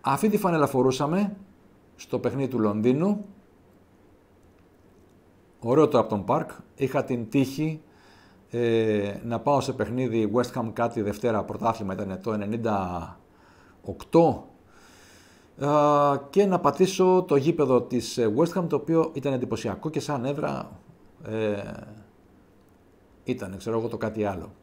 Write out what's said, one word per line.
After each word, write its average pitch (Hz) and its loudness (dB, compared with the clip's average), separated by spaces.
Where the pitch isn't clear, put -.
Αυτή 143 0
τη 208 2
φανέλα 165 2
φορούσαμε 147 0
στο - -8
παιχνίδι 123 -2
του 113 -2
Λονδίνου. 127 2
Ωραίο 139 6
το 117 4
Upton 101 -2
Park. 156 2
Είχα 135 -2
την 120 -6
τύχη, 156 -2
ε, 110 2
να 117 -4
πάω 143 2
σε 131 -4
παιχνίδι 113 0
West 123 0
Ham 113 -4
κάτι 117 -2
Δευτέρα, 104 -2
πρωτάθλημα 104 -4
ήταν 95 -6
το 110 -2
ενενήντα 101 -4
οκτώ, 147 0
α, 147 4
και 202 4
να 185 2
πατήσω 185 4
το 147 2
γήπεδο 135 4
της, 120 -4
ε, 110 2
West 170 2
Ham, 170 -2
το 147 -2
οποίο 160 0
ήταν 139 -2
εντυπωσιακό 113 -4
και 151 -4
σαν 131 -4
έδρα, 143 -6
ε, 107 -2
ήταν, 98 -6
ξέρω 113 -4
εγώ, 117 -4
το 113 -6
κάτι 107 -4
άλλο. 92 -6